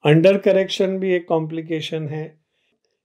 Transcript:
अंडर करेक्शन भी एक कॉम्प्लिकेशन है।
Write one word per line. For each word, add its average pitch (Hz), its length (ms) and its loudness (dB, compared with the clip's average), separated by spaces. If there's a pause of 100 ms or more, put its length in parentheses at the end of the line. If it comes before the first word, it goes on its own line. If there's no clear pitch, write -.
अंडर 165 340 6
करेक्शन 190 600 0
भी 190 160 -2
एक 175 140 -4
कॉम्प्लिकेशन 160 800 -6
है। 156 140 -8 (840)